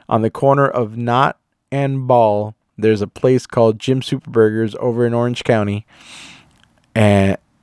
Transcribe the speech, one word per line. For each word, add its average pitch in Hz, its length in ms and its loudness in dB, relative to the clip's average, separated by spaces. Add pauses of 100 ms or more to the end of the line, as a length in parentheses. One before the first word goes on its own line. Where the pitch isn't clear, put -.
On 113 140 0
the 110 80 0
corner 139 380 0
of 113 300 -4
Knott 120 420 -2 (320)
and 135 360 -4
Ball, 107 460 2 (240)
there's 110 240 2
a 101 60 -4
place 131 400 0
called 113 320 0
Jim 131 240 -2
Super - 260 -6
Burgers 110 500 0
over 120 280 -2
in 117 80 -2
Orange 120 280 -2
County. 104 440 -2 (1080)
And, 101 440 2 (260)